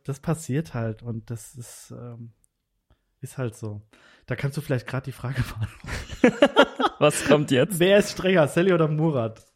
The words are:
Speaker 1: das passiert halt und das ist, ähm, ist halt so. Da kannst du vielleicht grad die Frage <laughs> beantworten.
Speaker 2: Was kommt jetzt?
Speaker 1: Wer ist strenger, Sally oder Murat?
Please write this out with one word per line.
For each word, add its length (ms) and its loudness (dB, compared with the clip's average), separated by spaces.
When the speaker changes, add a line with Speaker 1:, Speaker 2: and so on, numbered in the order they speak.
Speaker 1:
das 140 -8
passiert 540 -4
halt 300 -6
und 260 -10
das 240 -12
ist, 420 -18
ähm, 360 -16
ist 160 -14
halt 180 -6
so. 280 -12
Da 100 -6
kannst 220 -6
du 40 -6
vielleicht 260 -4
grad 180 -8
die 60 -10
Frage 320 -6
<laughs> 0 -
beantworten. 1500 0
Speaker 2:
Was 280 2
kommt 260 4
jetzt? 280 2
Speaker 1:
Wer 200 6
ist 140 0
strenger, 340 2
Sally 260 2
oder 140 2
Murat? 580 -2